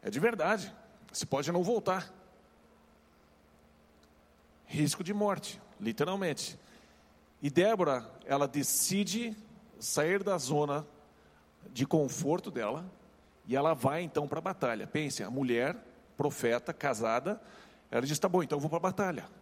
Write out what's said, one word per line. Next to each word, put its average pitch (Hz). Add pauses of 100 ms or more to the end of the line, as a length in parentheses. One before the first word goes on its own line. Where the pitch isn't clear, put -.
É -
de 104
verdade. 202 (380)
Você -
pode 143
não 175
voltar. 190 (2500)
Risco 151
de 175
morte, 208 (180)
literalmente. 180 (840)
E 143
Débora, 170 (140)
ela 143
decide 202 (420)
sair 175
da 190
zona 147 (840)
de 127
conforto 156
dela 135 (560)
e 120
ela 147
vai 139
então 151
pra 151
batalha. 123
Pense, 147
a 98
mulher, 127 (400)
profeta, 127
casada, 123 (500)
ela 123
diz: 147
"Tá 190
bom, 180
então 147
eu 143
vou 147
pra 170
batalha." 185 (140)